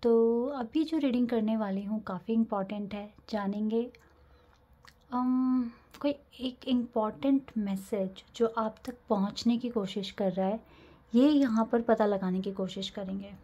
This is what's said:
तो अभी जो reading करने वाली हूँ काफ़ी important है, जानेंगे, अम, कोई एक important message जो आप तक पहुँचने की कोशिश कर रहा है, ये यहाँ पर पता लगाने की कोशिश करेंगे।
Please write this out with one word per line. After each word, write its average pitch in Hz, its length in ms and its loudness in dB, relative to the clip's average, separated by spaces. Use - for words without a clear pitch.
तो 233 420 6
अभी 269 280 0
जो 311 140 0
reading 247 300 2
करने 220 280 0
वाली 202 280 -2
हूँ 214 180 -4
काफ़ी 190 320 -4
important 208 600 -2
है, 208 180 -10
जानेंगे, 214 520 0
अम, 254 580 2
कोई 285 140 0
एक 254 280 -8
important 247 880 0
message 196 680 -4
जो 226 220 0
आप 220 260 -2
तक - 140 -10
पहुँचने 214 500 0
की 240 120 -4
कोशिश 196 400 -4
कर 196 220 -2
रहा 190 140 0
है, 214 140 -2
ये 247 180 6
यहाँ 226 420 2
पर 233 100 2
पता 220 240 2
लगाने 190 340 0
की 190 120 -6
कोशिश 190 380 -6
करेंगे। 196 540 -10